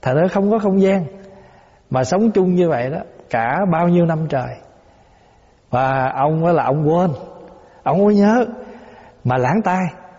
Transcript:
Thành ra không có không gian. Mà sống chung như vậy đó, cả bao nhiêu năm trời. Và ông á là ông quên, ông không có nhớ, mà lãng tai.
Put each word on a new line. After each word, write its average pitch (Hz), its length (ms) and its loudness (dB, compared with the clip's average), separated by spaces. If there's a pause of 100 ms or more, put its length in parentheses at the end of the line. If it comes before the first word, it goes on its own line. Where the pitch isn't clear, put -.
Thành 131 140 -2
ra 165 120 2
không 202 240 0
có 226 80 2
không 196 220 2
gian. 190 240 2 (840)
Mà 131 140 0
sống 208 280 0
chung 185 240 2
như 175 140 2
vậy 127 200 -2
đó, 165 100 -6 (300)
cả 120 300 -2 (120)
bao 170 160 2
nhiêu 175 180 4
năm 160 240 -2
trời. 123 260 -4 (1120)
Và 131 460 -2
ông 160 300 0
á 175 60 2
là 151 120 2
ông 147 260 0
quên, 170 220 2 (720)
ông 147 140 0
không 202 80 2
có 208 60 4
nhớ, 214 340 4 (800)
mà 127 140 0
lãng 135 260 0
tai. 185 200 -2 (360)